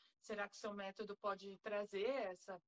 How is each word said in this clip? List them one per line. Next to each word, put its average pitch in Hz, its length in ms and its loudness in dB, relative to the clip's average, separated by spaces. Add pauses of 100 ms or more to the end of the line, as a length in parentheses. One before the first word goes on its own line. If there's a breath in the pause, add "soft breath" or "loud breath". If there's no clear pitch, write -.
(200 soft breath)
será - 280 -2
que - 80 -16
seu 202 160 -2
método 101 440 -4
pode 196 420 -2
trazer 208 500 2
essa, 196 600 0